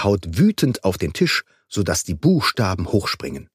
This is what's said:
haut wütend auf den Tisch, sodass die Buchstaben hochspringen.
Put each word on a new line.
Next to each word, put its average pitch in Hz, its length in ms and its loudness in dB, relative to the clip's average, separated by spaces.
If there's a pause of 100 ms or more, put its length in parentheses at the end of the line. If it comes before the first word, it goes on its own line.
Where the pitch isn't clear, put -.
haut 95 340 0
wütend 147 460 2
auf 95 140 0
den 78 160 -4
Tisch, - 300 0 (240)
sodass 90 360 -2
die 87 100 -6
Buchstaben 95 760 0
hochspringen. - 640 -4